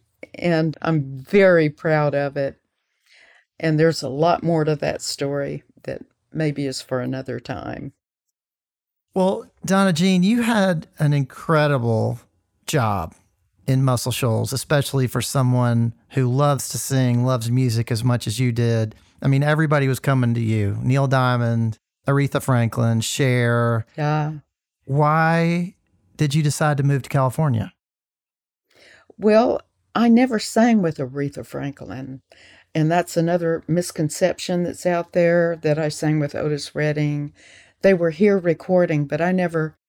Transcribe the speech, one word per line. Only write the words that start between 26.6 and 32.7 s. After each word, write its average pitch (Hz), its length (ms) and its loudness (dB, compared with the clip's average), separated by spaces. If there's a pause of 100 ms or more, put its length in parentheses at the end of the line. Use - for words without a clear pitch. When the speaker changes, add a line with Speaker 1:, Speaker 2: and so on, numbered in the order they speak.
Speaker 2:
to 143 60 -2
move 139 200 0
to - 60 -16
California? 131 640 -2 (1400)
Speaker 1:
Well, 214 440 4 (340)
I 233 140 4
never 240 300 4
sang 226 440 2
with 160 160 -2
Aretha 139 480 -6
Franklin. 135 720 -12 (540)